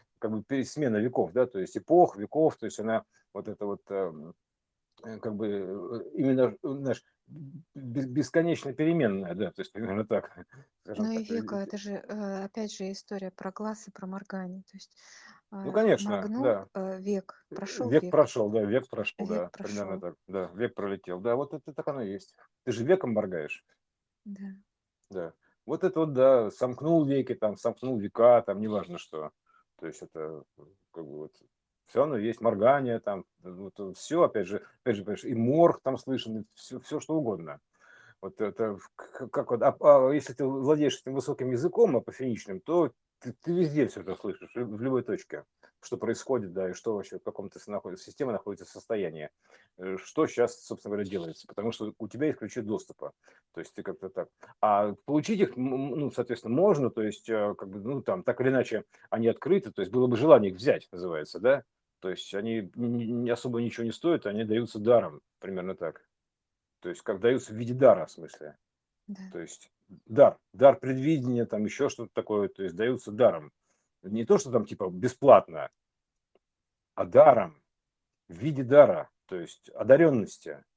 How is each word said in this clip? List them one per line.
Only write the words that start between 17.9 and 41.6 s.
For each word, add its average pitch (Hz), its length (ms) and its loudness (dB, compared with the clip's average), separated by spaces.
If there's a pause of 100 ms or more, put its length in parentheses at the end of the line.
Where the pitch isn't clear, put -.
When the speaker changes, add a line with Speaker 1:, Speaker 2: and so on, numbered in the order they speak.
Speaker 2:
век. - 0 -
Speaker 1:
прошел, 131 420 2
да, 110 120 2
век 117 260 -2
прошел, 104 400 -8
Speaker 2:
Век 90 160 -4
Speaker 1:
да, 87 60 -14 (100)
примерно 101 380 -8
Speaker 2:
прошел. - 20 -14
Speaker 1:
так, 90 140 -10 (120)
да, 95 280 -6
век 113 200 -4
пролетел. 95 460 -8
Да, 117 140 0
вот 139 180 -6
это 151 200 -14
так 151 160 -10
оно 139 140 -8
и 98 100 -8
есть. - 220 -16 (300)
Ты 127 80 -4
же 117 120 -4
веком 156 280 2
моргаешь. 90 500 -4 (640)
Speaker 2:
Да. 196 360 -14 (500)
Speaker 1:
Да. 87 220 -10 (320)
Вот 156 180 -6
это 170 160 0
вот, 156 140 0
да, 127 380 6
сомкнул 143 540 0
веки, 135 300 0
там, 104 220 -2
сомкнул 123 420 -4
века, 113 420 6
там, 98 180 -4
неважно 107 380 -4
что. 78 340 -10 (480)
То 82 80 -10
есть 78 140 -12
это, 78 420 -12 (140)
э, 73 40 -20 (300)
как 80 140 -12
бы 71 120 -16
вот 76 160 -14 (540)
все - 120 -2
равно 143 180 2
есть 110 240 -4
моргание, 117 580 2
там, 98 260 -6 (180)
э, 92 80 -16
вот, 95 280 -16
э, 95 140 -10
все, 165 300 0
опять 107 240 0
же, 98 160 -8 (200)
опять 120 120 0
же, 101 80 -10
понимаешь, 98 220 -8
и 135 100 -4
морг 139 480 4
там 131 140 -4
слышен, 117 440 -8
и - 20 -12 (100)
все, - 260 -16
все 151 200 -8
что 156 160 -6
угодно. 85 440 -4 (640)
Вот 95 200 -10
это 107 360 -4
в, - 180 -20
к-, - 320 -14
к-, - 20 -14
как 131 220 -4
вот, 117 120 0
ап-, 139 460 6
а 139 40 2
если 139 200 -4
ты 143 120 -4
владеешь 135 560 0
этим 131 140 -8
высоким 131 360 -4
языком 165 460 2